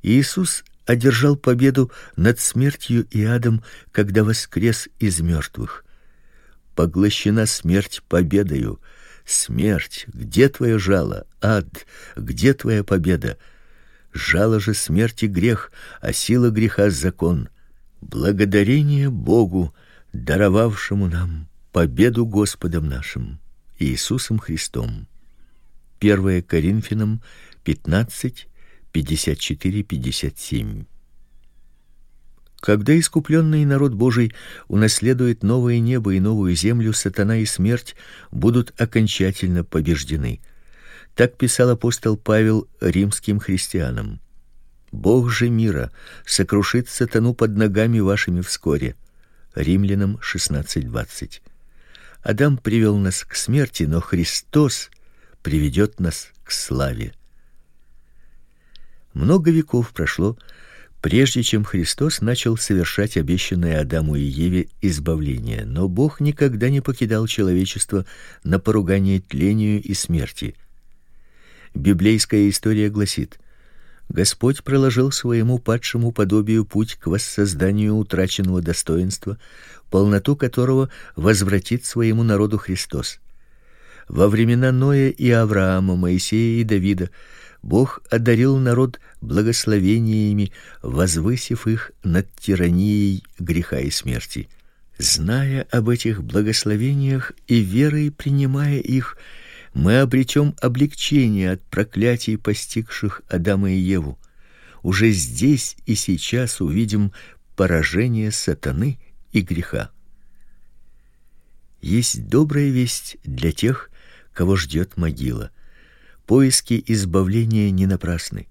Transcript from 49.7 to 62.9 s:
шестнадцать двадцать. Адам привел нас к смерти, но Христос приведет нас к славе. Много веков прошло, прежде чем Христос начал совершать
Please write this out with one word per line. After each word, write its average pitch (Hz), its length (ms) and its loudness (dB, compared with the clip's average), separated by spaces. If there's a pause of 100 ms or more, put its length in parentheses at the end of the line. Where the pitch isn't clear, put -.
шестнадцать - 680 -6
двадцать. - 540 -10 (800)
Адам 135 360 2
привел 107 400 2
нас 95 260 -2
к - 120 -14
смерти, 127 480 -2
но 80 160 0
Христос - 880 -2 (520)
приведет 76 580 0
нас 85 300 -4 (140)
к - 80 -12
славе. - 600 -4 (2000)
Много 156 360 2
веков 151 440 0
прошло, 87 440 -2 (640)
прежде 123 400 2
чем 107 220 0
Христос 104 580 -2
начал 113 360 -2
совершать 98 600 -2